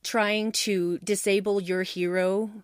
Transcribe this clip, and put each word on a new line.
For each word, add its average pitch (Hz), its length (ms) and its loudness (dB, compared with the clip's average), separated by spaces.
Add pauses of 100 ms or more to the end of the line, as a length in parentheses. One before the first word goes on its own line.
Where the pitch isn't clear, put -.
trying 214 500 0
to 175 460 0
disable 202 600 0
your 185 220 -2
hero 185 680 0 (140)